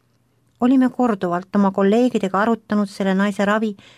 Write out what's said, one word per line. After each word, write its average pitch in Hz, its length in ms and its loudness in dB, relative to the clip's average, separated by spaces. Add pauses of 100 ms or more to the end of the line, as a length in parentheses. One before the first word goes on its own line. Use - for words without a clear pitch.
(600)
Olime 254 280 4
korduvalt 196 640 -4
oma 196 160 2
kolleegidega 202 680 0
arutanud 208 500 -2
selle 190 260 -2
naise 202 300 -2
ravi 208 300 -2 (220)